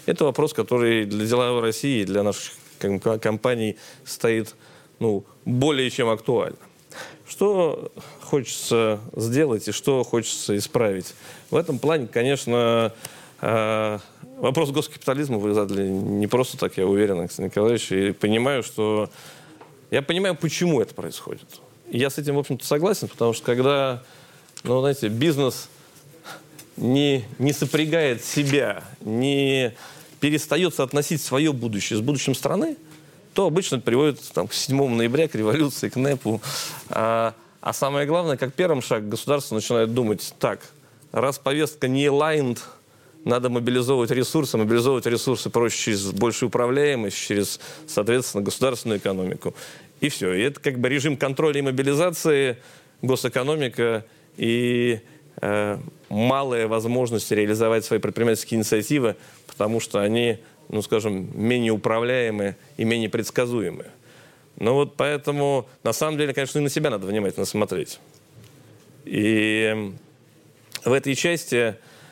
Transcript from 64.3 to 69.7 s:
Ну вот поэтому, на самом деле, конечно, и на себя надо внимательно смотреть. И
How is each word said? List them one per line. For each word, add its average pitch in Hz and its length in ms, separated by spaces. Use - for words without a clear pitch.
Ну 113 140
вот 143 220
поэтому, 143 720
на 113 100
самом 156 240
деле, 143 160
конечно, 139 260
и - 20
на 143 80
себя 151 200
надо 98 160
внимательно 98 400
смотреть. 95 540
И 107 840